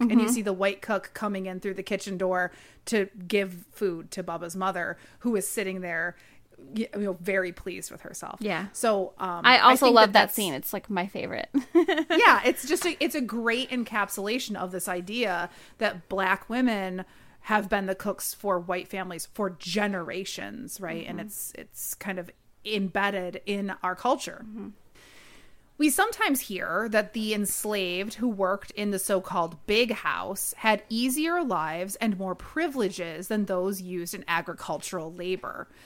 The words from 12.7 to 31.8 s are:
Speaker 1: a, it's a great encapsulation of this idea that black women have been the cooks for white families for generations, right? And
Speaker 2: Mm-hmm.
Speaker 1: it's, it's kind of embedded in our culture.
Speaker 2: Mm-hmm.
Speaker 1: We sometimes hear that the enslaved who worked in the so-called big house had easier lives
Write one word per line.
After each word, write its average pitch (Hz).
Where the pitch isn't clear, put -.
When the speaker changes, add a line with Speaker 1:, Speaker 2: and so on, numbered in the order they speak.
Speaker 1:
a, 339
it's 311
a 302
great 233
encapsulation 214
of 185
this 185
idea 180
that 196
black 190
women 202
have 208
been 196
the 190
cooks -
for 190
white 180
families 185
for 202
generations, 190
right? 165
And 175
Speaker 2:
Mm-hmm. 214
Speaker 1:
it's, -
it's -
kind 185
of 175
embedded 196
in 202
our 180
culture. -
Speaker 2:
Mm-hmm. 214
Speaker 1:
We 302
sometimes 381
hear 196
that 214
the 214
enslaved 202
who 240
worked 196
in 208
the 185
so-called 180
big 226
house -
had 214
easier 294
lives 175